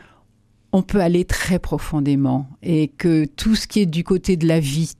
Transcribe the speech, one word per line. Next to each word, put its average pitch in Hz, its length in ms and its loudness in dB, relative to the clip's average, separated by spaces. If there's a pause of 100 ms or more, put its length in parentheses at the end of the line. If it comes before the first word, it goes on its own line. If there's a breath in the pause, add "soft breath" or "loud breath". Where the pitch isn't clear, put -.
(720 soft breath)
on 185 100 2
peut 202 180 0
aller 175 240 2
très - 340 -2
profondément 139 920 -2 (140)
et 156 260 0
que 160 360 0
tout 214 300 -2
ce - 120 -4
qui - 140 0
est 202 60 4
du 165 180 -2
côté 185 320 0
de 160 100 0
la 160 140 4
vie, 147 400 -2